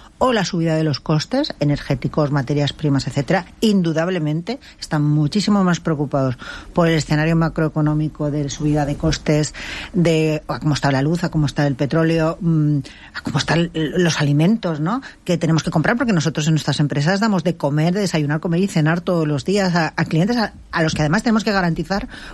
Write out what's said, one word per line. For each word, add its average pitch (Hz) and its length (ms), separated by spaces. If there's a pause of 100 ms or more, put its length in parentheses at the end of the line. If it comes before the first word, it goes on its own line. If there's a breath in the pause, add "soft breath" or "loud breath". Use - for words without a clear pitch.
(180 loud breath)
o 254 160
la 196 100
subida 165 320
de 160 80
los 147 160
costes 247 600
energéticos, 147 720
materias 143 440
primas, 139 320
etcétera, 175 400 (160)
indudablemente 170 960 (200 loud breath)
están 151 240
muchísimo 151 640
más 175 160
preocupados 135 560 (380 loud breath)
por 170 140
el 165 60
escenario 156 420
macroeconómico 151 920
de 143 200
subida 147 340
de 147 120
costes, 156 580 (400 loud breath)
de 160 520
a 131 140
cómo 147 140
está 139 180
la 135 80
luz, 170 240
a 165 60
cómo 151 140
está 143 220
el 139 80
petróleo, 160 640
mm, 151 380 (360 loud breath)
a - 80
cómo - 160
están 170 360
l-, 160 240
los 175 220
alimentos, 156 600
¿no?, 220 220 (220 loud breath)
que 175 120
tenemos 165 260
que 175 80
comprar, 170 260
porque 240 160
nosotros 156 340
en 160 80
nuestras 147 260
empresas 147 400
damos 202 240
de 170 120
comer, 151 360
de 202 80
desayunar, 156 400
comer 170 200
y 196 60
cenar 165 360
todos 170 260
los 143 160
días 185 300
a, 165 200
a 165 100
clientes 190 320
a, 214 180 (180)
a 170 100
los 156 120
que 151 80
además 160 200
tenemos 220 220
que 220 80
garantizar 185 560 (260 loud breath)